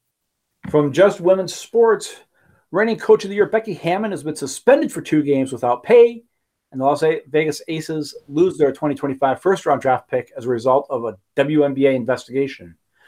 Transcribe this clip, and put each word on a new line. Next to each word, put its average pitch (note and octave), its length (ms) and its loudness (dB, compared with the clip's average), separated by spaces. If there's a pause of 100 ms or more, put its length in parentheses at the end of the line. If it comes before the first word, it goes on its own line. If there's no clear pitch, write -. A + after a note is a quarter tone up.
(720)
from D3 220 2
just G3 280 4
women's F#3 320 0
sports, A3+ 600 0 (560)
reigning G#3+ 260 0
coach G#3+ 260 2
of G3+ 60 -8
the G3+ 60 -10
year, G#3 100 2
Becky G#3+ 300 -4
Hammon, G3 340 -4
has D3 140 -8
been D#3 120 -8
suspended B3+ 560 0
for E3 100 -10
two D#3 200 0
games C3+ 320 0
without B2 300 -2
pay, A#3 400 4 (480)
and C3 100 -8
the C3 40 0
Las C#3+ 180 0 (240)
Vegas D3+ 400 -2
Aces D#3 480 -8 (120)
lose D3+ 300 0
their C#3+ 140 2
twenty C#3+ 240 -4
twenty-five C3+ 440 -2
first-round E3 420 0
draft B2+ 280 -2
pick B2 260 -6
as A#2+ 100 -12
a B2 40 -2
result B2+ 400 0
of A#2+ 160 -6
a G#2+ 140 -10 (160)
W D3 280 2
N C#3 120 -2
B C3+ 100 2
A C3+ 60 4
investigation. B2 840 -6 (320)